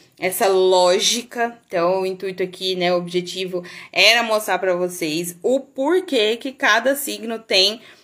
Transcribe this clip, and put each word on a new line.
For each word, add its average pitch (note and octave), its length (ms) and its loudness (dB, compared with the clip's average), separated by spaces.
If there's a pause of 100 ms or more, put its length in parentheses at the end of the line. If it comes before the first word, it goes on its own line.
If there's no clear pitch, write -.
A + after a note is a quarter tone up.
(200)
essa F#3 280 0
lógica. G3 1160 2
Então, F3+ 360 0
o F#3 40 -2
intuito F#3 380 -6
aqui, F#3 320 -4
né, F3+ 180 0
o F3+ 40 2
objetivo F3+ 640 -6 (280)
era A3 320 6
mostrar G#3+ 360 0
pra F#3 160 0
vocês F3 680 -4
o C4 200 2
porquê C4+ 760 0
que C4 140 -10
cada A#3+ 440 2
signo A3 440 -8
tem, G#3+ 420 0 (220)